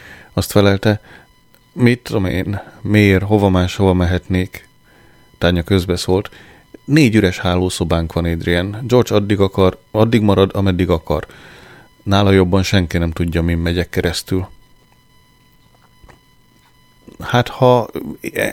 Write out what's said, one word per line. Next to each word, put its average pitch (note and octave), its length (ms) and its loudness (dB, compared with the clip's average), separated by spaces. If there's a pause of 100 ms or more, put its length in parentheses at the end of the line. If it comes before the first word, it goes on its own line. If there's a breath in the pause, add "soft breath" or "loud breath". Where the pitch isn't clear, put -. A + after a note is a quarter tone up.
(340 loud breath)
Azt - 180 -4
felelte, G2+ 500 2 (680 loud breath)
„Mit A#2+ 320 0
tudom G#2 220 -4
én, F#2+ 360 -6 (200 loud breath)
miért, G2+ 420 2
hova G2+ 260 2
máshova F#2 440 2
mehetnék?” F2+ 760 -2 (680 soft breath)
Tánya F2 260 0
közbeszólt. F#2 680 -2 (560 loud breath)
„Négy C3+ 300 2
üres F#2+ 240 2
hálószobánk F2 760 -2
van, E2+ 120 -2
Adrian. F2 520 -4 (100)
George A#2 280 2
addig G2+ 240 0
akar, F#2+ 400 0 (120)
addig A2+ 300 2
marad, G2 320 2
ameddig F#2+ 360 0
akar. E2 380 -2 (760 loud breath)
Nála G2 280 2
jobban F#2 320 4
senki F2+ 340 -2
nem E2+ 140 -2
tudja, E2+ 300 -2
min E2+ 160 0
megyek E2+ 320 -2
keresztül.” - 580 -4 (2750)
„Hát - 280 -2
ha, B2 420 2 (640)